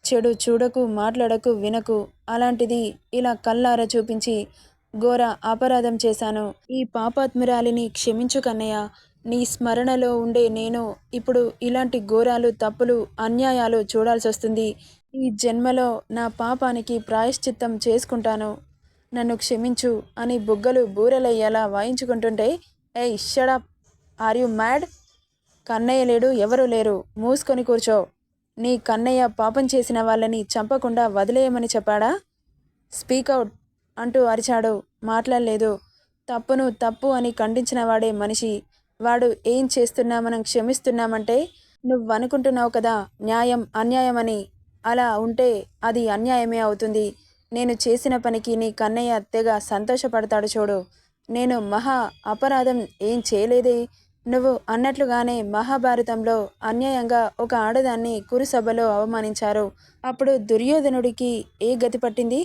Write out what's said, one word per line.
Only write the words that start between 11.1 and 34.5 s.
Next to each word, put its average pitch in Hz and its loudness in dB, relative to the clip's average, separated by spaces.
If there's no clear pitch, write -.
ఇప్పుడు 247 2
ఇలాంటి 247 0
ఘోరాలు, 233 2
తప్పులు, 226 0
అన్యాయాలు 233 2
చూడాల్సి 226 0
వస్తుంది. 220 0
ఈ 262 -4
జన్మలో 240 0
నా 233 -4
పాపానికి 240 -2
ప్రాయశ్చిత్తం 233 -2
చేసుకుంటాను. 220 -2
నన్ను 233 -2
క్షమించు" 240 -2
అని 240 -2
బుగ్గలు 220 2
బూరెలయ్యేలా 220 2
వాయించుకుంటుంటే, 226 0
"ఏయ్, 240 -2
shut 262 0
up. 254 0
Are 220 0
you 247 2
mad? 226 0
కన్నయ్య 247 2
లేడు, 240 4
ఎవరూ 247 4
లేరు. 220 2
మూసుకొని 254 0
కూర్చో. 220 2
నీ 240 0
కన్నయ్య 240 2
పాపం 226 0
చేసిన 247 0
వాళ్ళని 226 2
చంపకుండా 233 0
వదిలేయమని 240 2
చెప్పాడా? 214 2
Speak - -2
out" 247 2
అంటూ 240 0
అరిచాడు. 226 0